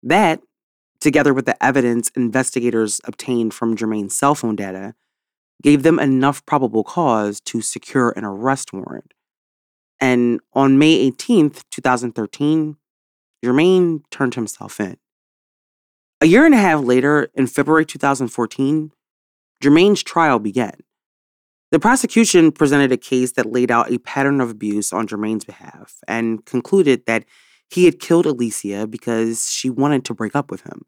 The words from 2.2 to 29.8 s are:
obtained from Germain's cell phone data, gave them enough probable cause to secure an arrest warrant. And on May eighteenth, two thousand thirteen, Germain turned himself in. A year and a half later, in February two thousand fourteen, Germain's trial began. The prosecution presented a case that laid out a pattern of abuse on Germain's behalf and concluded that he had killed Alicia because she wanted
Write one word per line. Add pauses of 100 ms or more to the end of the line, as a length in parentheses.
obtained
from
Germain's
cell
phone
data, (680)
gave
them
enough
probable
cause
to
secure
an
arrest
warrant. (880)
And (140)
on
May
eighteenth,
two
thousand
thirteen, (680)
Germain
turned
himself
in. (1200)
A
year
and
a
half
later,
in
February
two
thousand
fourteen, (680)
Germain's
trial
began. (920)
The
prosecution
presented
a
case
that
laid
out
a
pattern
of
abuse
on
Germain's
behalf
and
concluded
that (460)
he
had
killed
Alicia
because
she
wanted